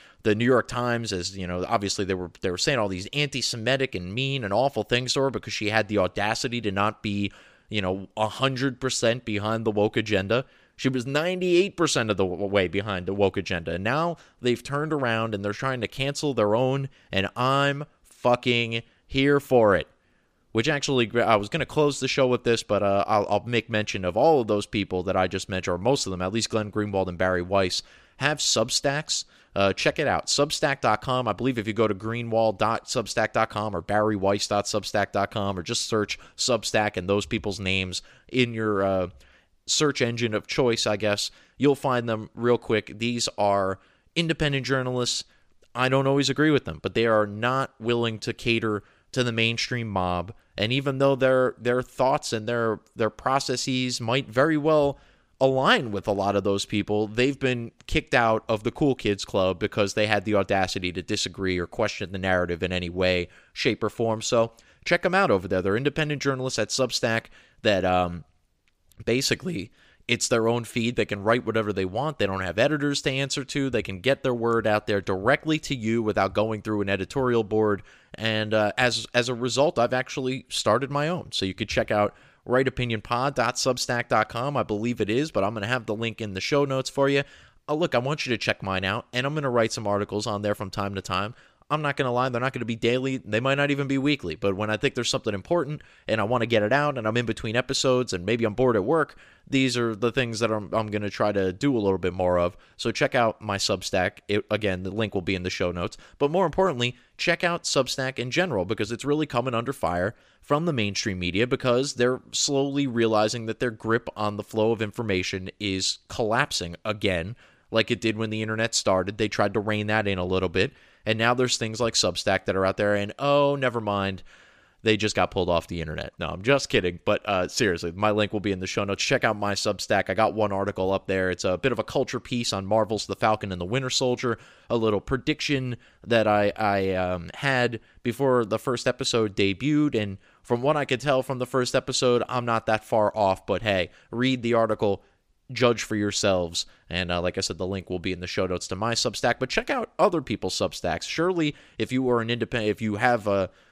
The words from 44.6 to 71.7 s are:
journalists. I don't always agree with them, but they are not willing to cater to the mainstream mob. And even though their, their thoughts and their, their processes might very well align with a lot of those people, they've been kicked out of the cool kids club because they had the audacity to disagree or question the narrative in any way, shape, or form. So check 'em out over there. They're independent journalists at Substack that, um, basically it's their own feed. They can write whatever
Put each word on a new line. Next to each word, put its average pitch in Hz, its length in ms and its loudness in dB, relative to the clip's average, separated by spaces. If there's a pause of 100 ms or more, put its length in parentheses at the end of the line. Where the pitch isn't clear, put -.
journalists. 127 580 -2 (500)
I 127 140 2
don't 135 180 2
always 139 240 2
agree 147 200 2
with 143 160 2
them, - 160 -8
but 95 120 -4
they 113 120 2
are 110 200 4
not 120 520 -2
willing 117 420 0
to 117 140 -4
cater 110 480 0 (300)
to 127 120 2
the 120 80 -2
mainstream 113 560 -2
mob. 90 460 -2 (240)
And 110 120 0
even 135 280 -2
though 139 160 4
their, 131 440 2
their 120 220 0
thoughts 131 540 0
and 110 120 -4
their, 117 340 -2 (140)
their 110 160 0
processes 127 920 -2
might 123 260 0
very 147 300 2
well 147 400 2 (400)
align 135 540 4
with 98 160 -4
a 107 40 4
lot 98 220 2
of 101 100 2
those 101 200 2
people, 107 420 0
they've 127 320 0
been 123 320 -2 (160)
kicked - 280 0
out 113 340 4
of 107 140 0
the 113 80 0
cool 139 240 2
kids 101 320 -2
club 92 320 2
because 101 340 0
they 107 140 2
had 104 180 2
the 104 100 0
audacity 95 580 0
to 90 100 -6
disagree 95 560 -2
or 87 80 -2
question 104 440 -4
the 95 80 -8
narrative 90 440 0
in 90 100 -2
any 90 160 -2
way, 90 400 0 (240)
shape, 113 320 -2
or 104 60 0
form. 113 320 -2
So 117 300 2 (340)
check 175 180 0
'em 180 100 0
out 190 160 4
over 98 160 2
there. 92 140 0
They're 98 160 0
independent 143 460 -2
journalists 131 360 -2
at 107 120 -2
Substack 117 560 0 (340)
that, 98 240 4
um, 90 400 2 (800)
basically 127 680 -2 (360)
it's 120 200 0
their 113 200 2
own 120 160 0
feed. 117 300 -2
They 113 100 2
can 101 200 -6
write 120 200 2
whatever 107 280 -2